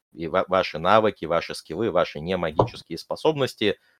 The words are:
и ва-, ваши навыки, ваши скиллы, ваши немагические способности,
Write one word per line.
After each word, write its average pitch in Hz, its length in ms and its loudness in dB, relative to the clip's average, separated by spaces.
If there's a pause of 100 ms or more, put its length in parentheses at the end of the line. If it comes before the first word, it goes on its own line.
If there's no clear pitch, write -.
(140)
и 82 140 -6
ва-, 90 200 0
ваши 90 300 0
навыки, 98 480 2
ваши 82 280 -2
скиллы, 98 360 -6
ваши 82 300 0
немагические 85 760 -2
способности, 123 840 0 (220)